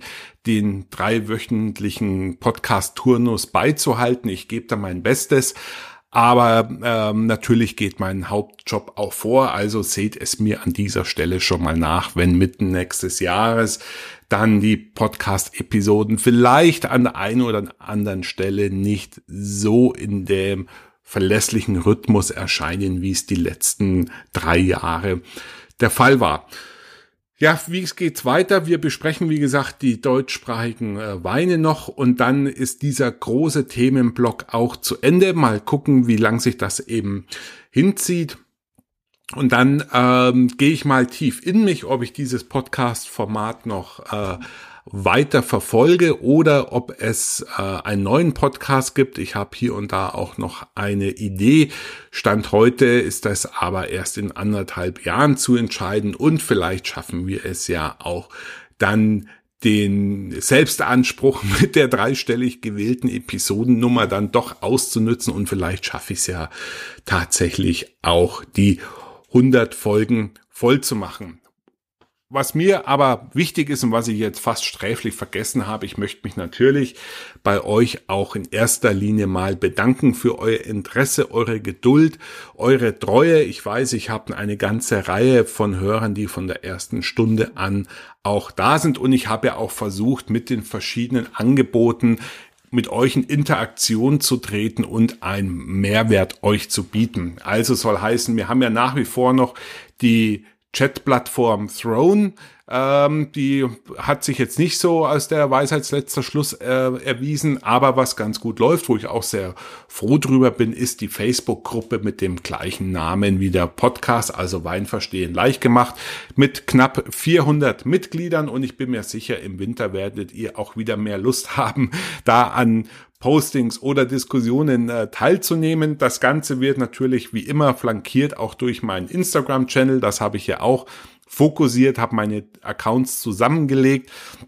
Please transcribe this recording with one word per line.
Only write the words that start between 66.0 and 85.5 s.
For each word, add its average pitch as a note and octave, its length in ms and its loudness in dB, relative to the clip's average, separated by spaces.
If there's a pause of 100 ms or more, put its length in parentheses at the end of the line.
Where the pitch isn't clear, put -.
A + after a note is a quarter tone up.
ich's - 120 -4
ja E2+ 240 -6 (560)
tatsächlich F2+ 960 -2
auch, E2+ 420 2
die G2 360 2 (520)
hundert B2 440 4
Folgen G#2+ 560 0 (180)
voll B2+ 320 2
zu - 140 -4
machen. F2 460 -12 (920)
Was C3+ 220 -2
mir F3+ 320 2
aber C3+ 460 2
wichtig C#3+ 360 0
ist C#3 140 -4
und A#2 80 2
was A2+ 160 0
ich A2 100 -2
jetzt G#2+ 220 -2
fast - 240 -4
sträflich A2+ 500 -6
vergessen G#2+ 540 -6
habe, G#2+ 180 -8
ich - 120 -12
möchte G#2 260 -6
mich G2+ 140 -10
natürlich B2+ 580 2 (480)
bei G2+ 180 0
euch A2+ 460 0
auch G2 300 -4
in G2 120 -10
erster A2 440 0
Linie G#2 340 0
mal F#2+ 300 -2
bedanken A#2+ 560 2
für - 260 -2
euer A2 220 0
Interesse, B2+ 720 -2
eure A2+ 280 -2
Geduld, C3 600 2 (360)
eure B2 420 2
Treue. D#3 440 4
Ich G2 240 -4
weiß, A#2+ 260 -2
ich A2+ 180 -6
habe - 280 -8
eine G#2 180 -4
ganze G2+ 540 -2
Reihe A#2 340 4
von G#2 340 -2